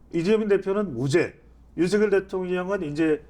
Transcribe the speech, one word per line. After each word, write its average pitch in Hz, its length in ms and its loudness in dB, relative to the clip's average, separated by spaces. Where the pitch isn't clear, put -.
이재명 208 360 0
대표는 196 460 0
무죄, 131 460 0
윤석열 196 340 2
대통령은 190 720 -2
이제, 151 480 0